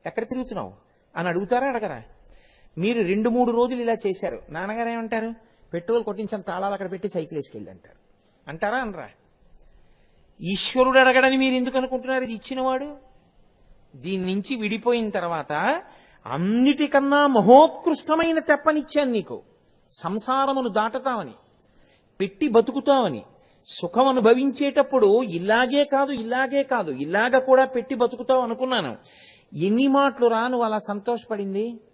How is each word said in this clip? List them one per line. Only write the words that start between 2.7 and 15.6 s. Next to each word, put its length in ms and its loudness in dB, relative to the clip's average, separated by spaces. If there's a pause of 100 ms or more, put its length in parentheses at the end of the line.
మీరు 240 0
రెండు 260 0
మూడు 220 0
రోజులు 320 0
ఇలా 140 -2 (100)
చేశారు, 420 -6
నాన్నగారు 400 -6
ఏమంటారు? 460 -6 (400)
"పెట్రోల్ 300 -2
కొట్టించిన 360 -8
తాళాలు 320 -6
అక్కడ 180 -8
పెట్టి 180 -8
సైకిల్ 300 -6
వేసుకెళ్ళి" 320 -12
అంటారు. 260 -20 (540)
అంటారా, 280 -4
అనరా? 300 -8 (1300)
ఈశ్వరుడు 580 2
అడగడని 380 6
మీరు 180 2
ఎందుకు 240 0
అనుకుంటున్నారు? 440 -2
ఇది 100 -6
ఇచ్చినవాడు. 640 -4 (1000)
దీని 380 -4
నుంచి 220 -4
విడిపోయిన 540 -2
తర్వాత, 720 -2 (440)